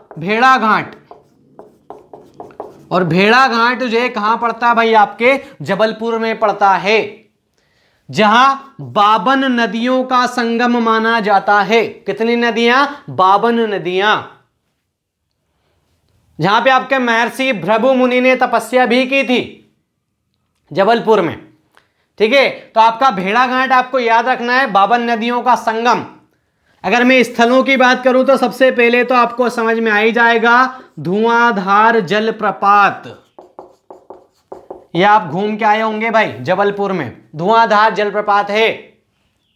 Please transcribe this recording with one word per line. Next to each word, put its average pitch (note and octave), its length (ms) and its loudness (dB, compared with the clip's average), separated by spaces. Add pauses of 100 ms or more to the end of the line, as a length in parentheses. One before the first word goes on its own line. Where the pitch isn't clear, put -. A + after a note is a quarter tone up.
(200)
भेड़ाघाट। G#3+ 760 0 (2000)
और F#3 120 2
भेड़ाघाट A#3 800 2
जो A3+ 160 -2
है B3 100 0
कहां A3 280 -2
पड़ता A3+ 300 -4
है A#3 80 2
भाई? A3+ 180 2
आपके A3+ 460 2 (220)
जबलपुर A3 580 -2
में A3+ 200 -4
पड़ता G3+ 320 2
है, G3 560 -2 (840)
जहां A3 460 2 (280)
बावन G#3+ 680 0
नदियों A#3+ 540 -2
का B3+ 220 0
संगम A#3+ 520 -2
माना A3+ 420 0
जाता G3+ 400 2
है। G#3 240 2
कितनी A3+ 520 -4
नदियां? A#3 480 2 (260)
बावन G3+ 560 2
नदियां, F#3+ 480 -2 (2250)
जहां G3+ 220 2
पे C4 80 2
आपके C4 300 2
महर्षि A#3+ 540 -2
भृगु G#3+ 400 0
मुनि B3 280 0
ने B3+ 160 2
तपस्या B3 480 0
भी B3 200 0
की C4+ 200 -2
थी A#3 160 -2 (1300)
जबलपुर G3 500 2
में। D3 140 -4 (840)
ठीक A3 140 0
है, B3+ 160 2
तो - 320 -4
आपका A#3 300 2
भेड़ाघाट A#3+ 600 -2
आपको B3+ 260 0
याद A3+ 280 0
रखना A#3+ 260 -2
है, B3+ 180 0
बावन A#3 400 2
नदियों A#3 300 -4
का A#3+ 160 2
संगम। A3 480 -2 (800)
अगर A3+ 200 0
मैं B3+ 200 4
स्थलों A#3+ 400 0
की C4+ 140 0
बात B3+ 260 2
करूं B3+ 220 2
तो C4+ 120 4
सबसे B3+ 340 0
पहले A#3+ 320 2
तो B3+ 120 -2
आपको A#3+ 340 0
समझ A3+ 280 -2
में A3+ 140 -2
आ G#3 60 0
ही A3 140 2
जाएगा A#3+ 680 2 (180)
धुआंधार A3 1040 0
जलप्रपात। G3+ 1040 0 (1900)
ये E3+ 100 0
आप G#3 200 4
घूम G3 340 -6
के A3 80 -4
आए G#3+ 160 0
होंगे A3 300 -4
भाई G3+ 280 0
जबलपुर G3 520 -2
में, D3 440 -8
धुआंधार G#3 580 2
जलप्रपात G3+ 560 -2
है। A3 180 0 (880)